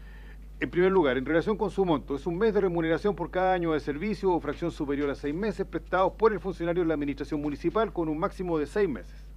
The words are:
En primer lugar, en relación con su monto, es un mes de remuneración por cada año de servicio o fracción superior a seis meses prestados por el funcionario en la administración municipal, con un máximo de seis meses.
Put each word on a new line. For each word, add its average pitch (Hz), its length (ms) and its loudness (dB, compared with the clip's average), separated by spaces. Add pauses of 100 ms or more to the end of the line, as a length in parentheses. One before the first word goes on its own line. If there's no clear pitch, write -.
(600)
En 131 100 -4
primer 185 220 4
lugar, 143 260 6
en 131 80 -2
relación 165 300 2
con 196 160 -2
su 196 120 2
monto, 147 300 0
es 139 140 -4
un 170 100 -2
mes 214 160 4
de 208 60 4
remuneración 170 560 2
por 170 160 -6
cada 185 200 2
año 170 200 2
de 147 80 2
servicio 185 500 -2
o 170 80 4
fracción 147 320 -4
superior 143 400 -2
a 127 60 -2
seis 143 180 -4
meses 196 320 -2
prestados 180 460 0
por 214 200 4
el 190 60 -2
funcionario 175 440 -2
en 165 40 2
la 160 80 2
administración 147 480 -4
municipal, 165 500 0
con 165 160 -2
un 156 120 -2
máximo 185 360 -2
de 147 100 0
seis 202 220 2
meses. - 380 -8 (100)